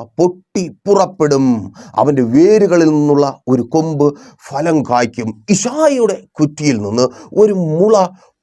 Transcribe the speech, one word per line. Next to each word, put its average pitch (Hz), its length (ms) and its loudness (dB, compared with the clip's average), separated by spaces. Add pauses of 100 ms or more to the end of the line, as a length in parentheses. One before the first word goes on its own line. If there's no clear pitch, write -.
(180)
പൊട്ടി 180 500 -8
പുറപ്പെടും, 139 1040 -2 (220)
അവൻ്റെ 135 280 0
വേരുകളിൽ 170 680 4
നിന്നുള്ള 147 600 0
ഒരു 123 140 0
കൊമ്പ് 147 520 -2 (340)
ഫലം 151 340 -2
കായ്ക്കും." 120 680 -4
ഇശായിയുടെ 247 720 0 (100)
കുറ്റിയിൽ 151 500 -2
നിന്ന് 113 260 -2 (260)
ഒരു 208 180 4
മുള 185 540 0 (360)